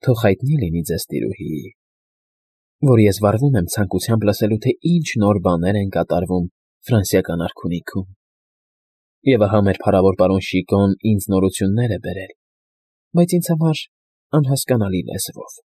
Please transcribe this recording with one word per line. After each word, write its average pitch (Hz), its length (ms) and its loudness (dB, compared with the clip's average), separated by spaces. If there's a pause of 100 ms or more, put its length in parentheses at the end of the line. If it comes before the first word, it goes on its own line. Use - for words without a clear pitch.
Թող 123 160 2
հայտնի 123 400 0
լինի 85 240 -4
ձեզ, 82 240 -6
տիրուհի, 67 520 -8 (1200)
որ 127 200 6
ես 101 220 4
վարվում 110 320 2
եմ 87 160 0
ցանկությամբ 104 560 -2
լսելու, 104 320 0
թե 127 140 -2 (100)
ինչ 165 240 2 (160)
նոր 101 220 4
բաներ 92 340 2
են 98 160 -4
կատարվում 87 540 -2 (360)
ֆրանսիական 92 600 0
արքունիքում։ 87 640 -8 (1160)
Եվ 113 220 4
ահա 104 160 2
մեր 98 160 0
փառավոր 95 400 2
պարոն 92 240 2
Շիկոն 98 540 0 (140)
ինձ 101 200 0
նորություններ 98 640 0
է - 80 -6
բերել, 90 300 -10 (800)
բայց 175 260 2
ինձ 170 140 -6
համար 160 320 -2 (480)
անհասկանալի 127 720 0
լեզվով։ - 520 -12 (120)